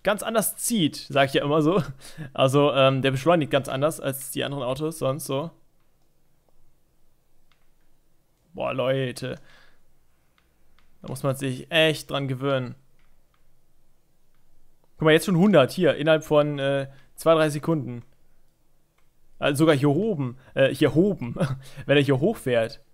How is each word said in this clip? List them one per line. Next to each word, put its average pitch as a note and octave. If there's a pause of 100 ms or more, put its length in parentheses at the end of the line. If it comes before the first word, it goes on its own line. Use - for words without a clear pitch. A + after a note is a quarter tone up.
ganz G3+
anders A3+
zieht, G3 (140)
sag C#3
ich D3
ja -
immer D3+
so. E3 (520)
Also, C3+
ähm, C3+
der C3+
beschleunigt C#3
ganz C#3+
anders D3
als C3+
die B2+
anderen C#3
Autos D3
sonst C3+
so. D3 (3000)
Boah, B2+
Leute. C3 (1600)
Da -
muss C3
man C3+
sich C3
echt D#3+
dran C#3
gewöhnen. C3 (2250)
Guck -
mal, D#3
jetzt D#3+
schon F#3+
hundert E3
hier, D#3
innerhalb D#3
von, D3
äh, C#3 (260)
zwei, E3
drei D#3
Sekunden. C#3 (1300)
Also C#3+
sogar D#3+
hier C#3
oben, D3 (160)
äh, C3+
hier C3+
oben. E3
<laughs> -
Wenn C#3+
er C#3+
hier C3
hochfährt B2+ (120)